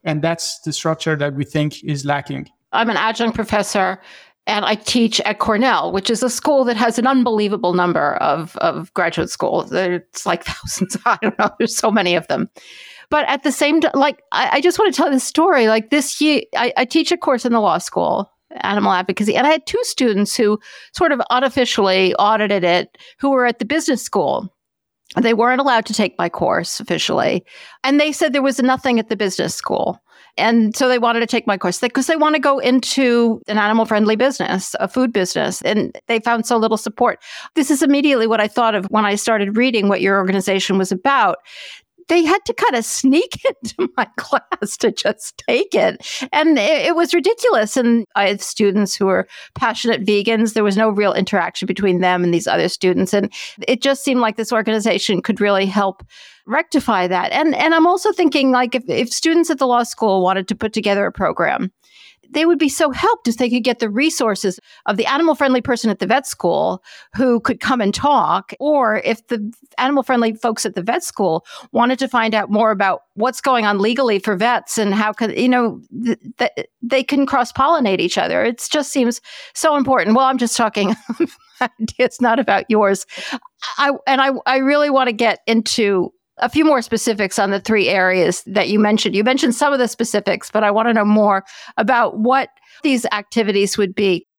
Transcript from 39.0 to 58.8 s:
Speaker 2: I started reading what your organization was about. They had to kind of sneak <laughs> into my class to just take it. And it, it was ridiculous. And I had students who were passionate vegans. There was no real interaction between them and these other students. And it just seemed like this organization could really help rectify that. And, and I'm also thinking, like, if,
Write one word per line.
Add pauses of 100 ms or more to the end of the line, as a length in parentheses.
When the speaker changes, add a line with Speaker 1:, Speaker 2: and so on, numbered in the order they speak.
Speaker 2:
I
started
reading
what
your
organization
was
about. (680)
They
had
to
kind
of
sneak
<laughs>
into
my (120)
class
to
just (100)
take
it. (280)
And
it,
it
was
ridiculous.
And (120)
I
had
students
who
were (260)
passionate
vegans.
There
was
no
real
interaction
between
them
and
these
other
students.
And (360)
it
just
seemed
like
this
organization
could
really
help (440)
rectify
that.
And,
and
I'm
also
thinking,
like,
if,